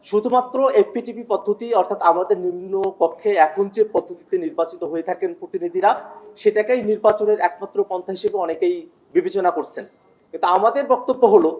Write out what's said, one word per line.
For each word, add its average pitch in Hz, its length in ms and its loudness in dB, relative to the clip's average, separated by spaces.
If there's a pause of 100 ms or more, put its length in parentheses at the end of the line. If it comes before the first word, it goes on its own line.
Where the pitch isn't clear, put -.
শুধুমাত্র 247 520 0 (220)
এফপিটিপি 226 520 -2
পদ্ধতি, 208 340 -4 (140)
অর্থাৎ 196 200 -2 (100)
আমাদের 185 260 2 (100)
নিম্ন 180 280 -6 (260)
কক্ষে 170 300 0 (160)
এখন 170 180 -2 (120)
যে 220 60 2 (120)
পদ্ধতিতে 180 400 -6 (100)
নির্বাচিত 165 460 -4
হয়ে 165 180 -6
থাকেন 180 220 -4 (100)
প্রতিনিধিরা, 180 500 0 (520)
সেটাকেই 214 380 2 (100)
নির্বাচনের 214 480 2 (100)
একমাত্র - 300 -6 (120)
পন্থা 185 260 -6
হিসেবে 202 280 -4
অনেকেই 165 320 -2 (380)
বিবেচনা 180 420 0
করছেন। - 280 -8 (460)
কিন্তু - 160 -4 (100)
আমাদের 233 360 2
বক্তব্য 254 300 0 (120)
হলো 165 260 6